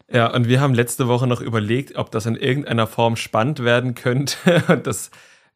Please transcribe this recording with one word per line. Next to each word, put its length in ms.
Ja, 200
und 160
wir 140
haben 140
letzte 320
Woche 180
noch 160
überlegt, 540
ob 160
das 160
in 80
irgendeiner 500
Form 300
spannend 480
werden 320
könnte. 720
<laughs> 20
Und 180
das 240